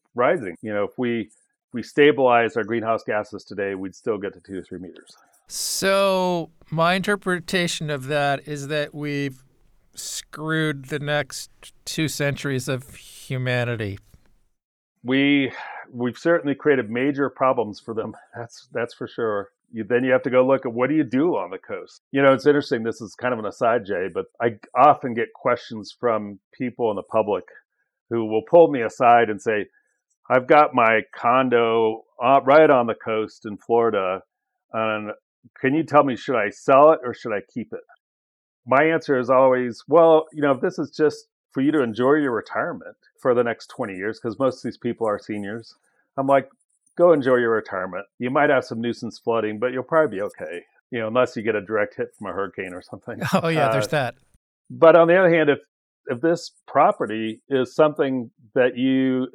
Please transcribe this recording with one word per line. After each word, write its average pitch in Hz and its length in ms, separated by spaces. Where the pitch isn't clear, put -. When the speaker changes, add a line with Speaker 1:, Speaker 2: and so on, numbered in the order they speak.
Speaker 1:
rising. 120 460
You 107 120
know, 101 100
if 95 140
we, 117 320
we 117 100
stabilize 127 760
our 110 60
greenhouse 113 400
gases 104 400
today, 98 320
we'd 95 200
still 110 220
get 95 160
to 90 80
two 98 140
to 87 80
three 90 160
meters. 87 360
Speaker 2:
So 190 1000
my 165 260
interpretation 180 920
of 135 180
that 143 400
is 147 200
that 147 260
we've 143 500
screwed 156 920
the 143 140
next 147 520
two 156 220
centuries 135 600
of 131 280
humanity. 120 1040
Speaker 1:
We, 139 500
we've 120 260
certainly 160 380
created 127 340
major 131 400
problems 127 500
for 113 140
them. 110 220
That's, - 380
that's 117 200
for 127 140
sure. 104 440
You, 110 120
then 123 200
you 131 80
have 127 120
to 139 60
go 127 160
look 131 200
at 120 80
what 123 160
do 151 60
you 156 80
do 135 340
on 90 140
the 95 60
coast? - 440
You 139 100
know, 139 120
it's 131 120
interesting. 139 380
This 113 180
is 104 140
kind 123 180
of 113 60
an 104 60
aside, 113 400
Jay, 95 280
but 95 120
I 117 160
often 131 380
get 110 200
questions 117 640
from 104 420
people 120 320
in 104 60
the 95 80
public 101 400
who 117 160
will 110 240
pull 170 200
me 135 120
aside 117 480
and 104 120
say, 104 260
"I've 123 180
got 151 260
my 113 280
condo, 117 880
uh, 131 220
right 151 260
on 123 180
the 110 80
coast 110 500
in 104 120
Florida, 104 640
and 107 400
can 135 140
you 156 100
tell 143 200
me, 131 120
should 127 220
I 104 120
sell 143 440
it 156 100
or 123 100
should 113 200
I 98 80
keep 110 200
it?" 87 100
My 131 200
answer 156 340
is 120 100
always, 127 560
"Well, 156 460
you 156 100
know, 143 100
if 127 100
this 180 180
is 151 120
just - 360
for - 80
you 143 140
to 156 80
enjoy 120 320
your 147 180
retirement 107 640
for 127 140
the 120 100
next 117 240
twenty 101 300
years," 104 200
'cause 110 220
most 131 200
of - 40
these 117 140
people 117 280
are 104 140
seniors, 107 560
I'm 135 120
like, 139 220
"Go 175 160
enjoy 127 220
your 120 160
retirement. 95 540
You 123 100
might 147 200
have 131 160
some 117 160
nuisance 117 380
flooding, 107 400
but 123 120
you'll 127 120
probably 156 340
be 95 60
okay, 87 420
you 123 80
know, 110 80
unless 123 300
you 110 60
get 107 120
a 101 60
direct 104 340
hit 120 200
from 104 120
a 90 60
hurricane 95 400
or 90 80
something." - 460
Speaker 2:
<laughs> - 140
Oh, 165 60
yeah, 156 220
there's 107 160
Speaker 1:
Uh, 101 60
Speaker 2:
that. 131 240
Speaker 1:
but 160 280
on 165 100
the 170 80
other 185 140
hand, 160 200
if, 139 100
if 127 120
this 165 320
property 113 800
is 131 260
something 139 580
that 123 200
you, 131 600